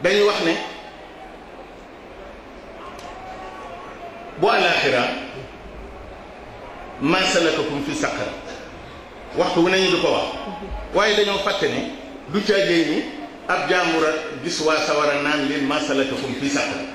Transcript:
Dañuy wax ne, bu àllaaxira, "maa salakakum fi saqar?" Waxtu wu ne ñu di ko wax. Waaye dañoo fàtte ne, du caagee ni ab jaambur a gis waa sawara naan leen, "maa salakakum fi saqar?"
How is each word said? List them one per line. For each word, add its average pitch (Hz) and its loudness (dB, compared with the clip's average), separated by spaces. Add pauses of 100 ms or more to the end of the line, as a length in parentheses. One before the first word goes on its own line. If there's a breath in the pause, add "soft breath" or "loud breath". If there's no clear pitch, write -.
Dañuy 202 6
wax 202 4
ne, 165 4 (3750)
bu 175 4
àllaaxira, 165 4 (2000)
"maa 180 4
salakakum 147 2
fi 147 -2
saqar?" 123 -2 (1080)
Waxtu 175 2
wu 175 6
ne 185 4
ñu 185 6
di 170 2
ko 160 4
wax. 127 2 (680)
Waaye 208 6
dañoo 202 4
fàtte - 2
ne, - -2 (380)
du 180 2
caagee 170 6
ni 165 2 (440)
ab - 2
jaambur 165 4
a 156 6 (320)
gis 160 -2
waa 156 6
sawara 147 4
naan 143 2
leen, 143 2
"maa 147 2
salakakum 135 0
fi 139 0
saqar?" 139 0 (140)